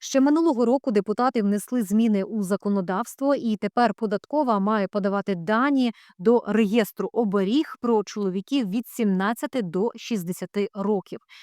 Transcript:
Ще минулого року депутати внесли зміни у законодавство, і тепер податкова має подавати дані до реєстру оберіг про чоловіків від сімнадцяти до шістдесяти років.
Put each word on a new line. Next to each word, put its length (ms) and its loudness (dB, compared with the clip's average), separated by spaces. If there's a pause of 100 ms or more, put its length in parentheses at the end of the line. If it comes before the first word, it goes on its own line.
Ще 200 0
минулого 440 4
року 260 2
депутати 520 0
внесли 400 0
зміни 420 2
у 180 -4
законодавство, 920 -2
і 220 -2
тепер 380 0
податкова 640 -2
має 300 0
подавати 460 -2
дані 580 0 (260)
до 280 2
реєстру 680 0
оберіг 680 0
про 240 0
чоловіків 640 -4
від 180 -4
сімнадцяти 760 -2
до 340 -2
шістдесяти 800 -6
років. 460 -4 (220)